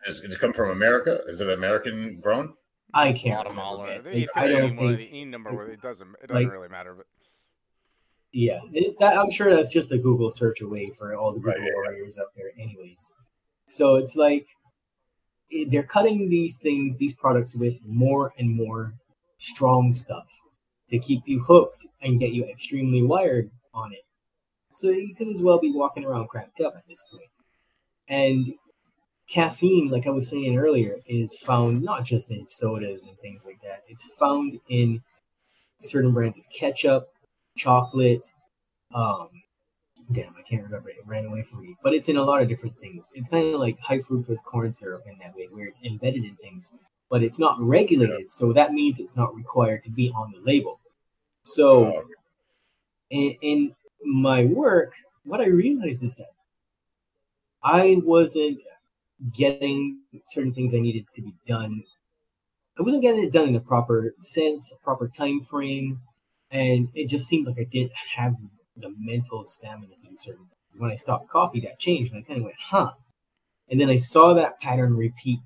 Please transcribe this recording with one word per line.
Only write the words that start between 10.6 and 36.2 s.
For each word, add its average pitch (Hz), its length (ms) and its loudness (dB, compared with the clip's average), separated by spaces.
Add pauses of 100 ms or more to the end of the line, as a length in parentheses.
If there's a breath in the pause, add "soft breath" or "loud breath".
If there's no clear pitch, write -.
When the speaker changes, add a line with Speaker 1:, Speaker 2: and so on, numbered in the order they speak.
Speaker 2:
away 101 360 -8
for 104 200 -12
all 107 160 -2
the 104 80 -10
Speaker 1:
Right, 101 160 -2
Speaker 2:
Google 82 100 -8
Speaker 1:
yeah, 80 60 -2 (100)
yeah. 104 80 -8
Speaker 2:
warriors 101 280 -14
out 98 180 -8
there 95 220 -14
anyways. 95 540 -18 (540)
So - 300 4
it's 131 200 -2
like, 147 300 2 (1000)
it, 151 220 -6
they're 143 120 2
cutting 202 460 0
these 170 300 0
things, 139 400 -2
these 139 160 -4
products 123 420 0
with 120 280 -4
more 135 540 0
and 117 180 -2
more 110 380 -6 (440)
strong 127 560 2
stuff - 340 -10 (640)
to 120 80 -2
keep 123 280 -2
you 135 180 -2
hooked - 420 6 (140)
and 127 200 2
get 117 120 0
you 120 120 -4
extremely 127 580 -2
wired 131 480 2 (240)
on 110 180 -10
it. 98 100 -20 (680)
So 190 200 0
you 196 240 -2
could 220 140 -6
as 185 140 -4
well 175 160 8
be 151 140 0
walking 143 320 -4
around 120 240 -6
cracked - 320 -10
up 156 160 -4
at - 120 -20
this 170 220 -18
point. - 200 -20 (800)
And 135 440 0 (760)
caffeine, 170 600 2
like 127 180 -2
I 143 40 0
was 131 180 -2
saying 135 280 -2
earlier, 127 400 2 (100)
is 117 300 -4
found 120 460 0
not 175 220 -4
just 117 260 -2
in 98 160 -12
sodas 104 600 -6
and 95 120 -20
things 101 260 -20
like 95 180 -20
that. 98 260 -16
It's 117 160 -16 (140)
found 143 400 -2 (100)
in 120 340 0 (760)
certain 127 320 0
brands 117 260 -2